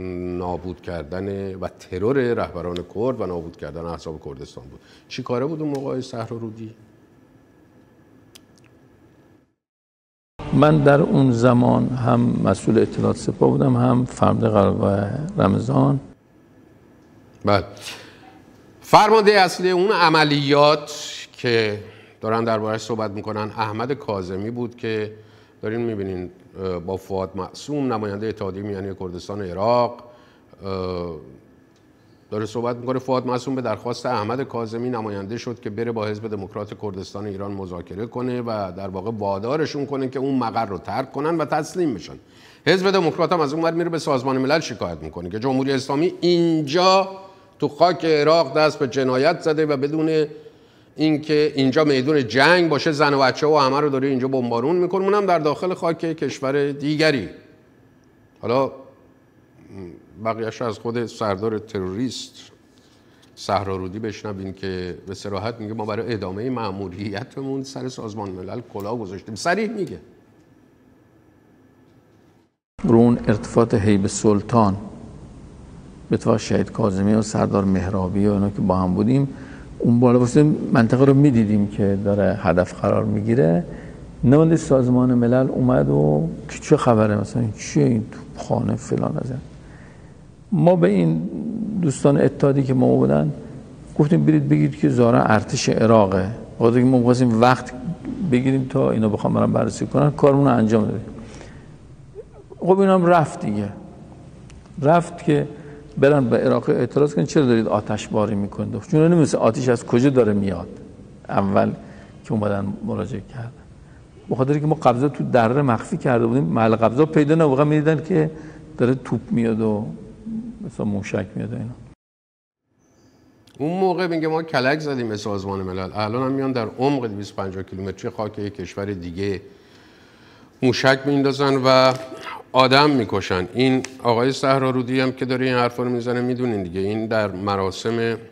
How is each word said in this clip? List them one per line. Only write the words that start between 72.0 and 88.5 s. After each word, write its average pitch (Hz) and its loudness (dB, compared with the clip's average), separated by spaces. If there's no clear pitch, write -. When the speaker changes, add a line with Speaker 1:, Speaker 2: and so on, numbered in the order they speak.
Speaker 2:
رو 120 6
اون 120 6
ارتفاعات 117 2
حیب 104 2
سلطان 104 2
به - 0
اتفاق 113 2
شهید 101 -2
کاظمی 101 0
و 110 4
سردار 104 0
مهرابی 95 0
و 104 4
اینا 98 0
که - -6
با 92 2
هم 92 0
بودیم، 127 2
اون 120 4
بالا 123 6
واسه 123 4
منطقه 123 4
رو 139 8
می‌دیدیم 113 4
که 101 0
داره 101 2
هدف 90 2
قرار 104 2
می‌گیره. 117 2
نماینده 160 6
سازمان 127 4
ملل 123 4
اومد 135 2
و 147 2
که - -14
چه - 4
خبره، 107 4
مثلاً - -4
چیه - 0
این 113 2
تو - -14
خانه - -2